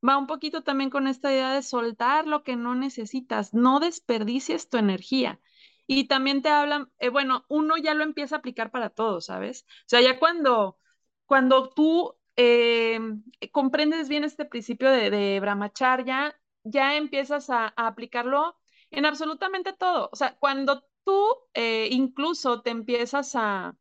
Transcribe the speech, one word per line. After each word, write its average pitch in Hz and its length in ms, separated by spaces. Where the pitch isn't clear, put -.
Va 269 100
un 277 100
poquito 302 360
también 269 260
con 269 180
esta 269 240
idea 262 220
de 269 100
soltar 247 640
lo 302 160
que 254 140
no 240 180
necesitas, 247 760
no 254 280
desperdicies 262 880
tu 247 80
energía. 208 640
Y 269 180
también 269 360
te 311 80
hablan, 294 500
eh, 247 120
bueno, 262 380
uno 311 280
ya 311 160
lo 302 100
empieza 294 340
a - 20
aplicar 226 320
para 240 180
todo, 214 320
¿sabes? 190 480
O - 200
sea, 240 120
ya 254 180
cuando, 262 600
cuando 262 420
tú, 320 480
eh, 233 640
comprendes 302 560
bien 294 160
este 294 220
principio 240 440
de, 226 200
de 196 300
Brahmacharya, 254 960
ya 277 320
empiezas 285 540
a, 233 160
a 233 100
aplicarlo 247 680
en 277 140
absolutamente 339 680
todo. 359 380
O - 40
sea, 269 220
cuando 277 440
tú, 392 220
eh, 226 380
incluso 262 720
te 240 80
empiezas 240 680
a 196 440